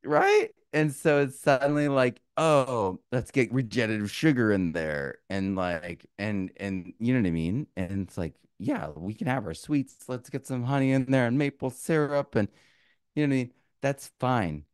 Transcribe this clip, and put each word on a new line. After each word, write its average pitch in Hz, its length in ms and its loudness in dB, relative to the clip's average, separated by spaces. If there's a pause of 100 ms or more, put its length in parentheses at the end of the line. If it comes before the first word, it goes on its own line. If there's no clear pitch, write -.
Right? 392 460 4 (240)
And 151 180 2
so 147 300 2
it's 131 180 -4
suddenly 147 480 2
like, 131 320 2 (160)
"Oh, 127 640 2 (120)
let's - 180 -2
get 120 200 2
regenerative 110 600 -2
sugar 123 420 2
in 92 200 2
there." 76 480 -4 (100)
And, 98 260 -2
like, 87 480 -4 (140)
and, 101 400 -4
and 95 400 -6
you 120 160 0
know 127 60 2
what 95 80 2
I - 20 2
mean? 85 360 -2 (120)
And 95 240 -4
it's - 160 -10
like, 82 160 -6 (240)
"Yeah, 104 320 -4
we 85 240 -10
can 170 120 -6
have 127 200 -2
our 80 80 -6
sweets. - 520 -4
Let's 127 220 -8
get 135 180 -8
some 127 180 -4
honey 135 280 2
in 131 140 2
there 131 200 4
and 120 120 2
maple 139 320 -2
syrup." 143 680 0
And 104 120 2 (680)
you 151 120 2
know 143 40 2
what 135 60 2
I - 20 2
mean? 123 140 -4 (280)
That's - 400 -4
fine. 95 540 0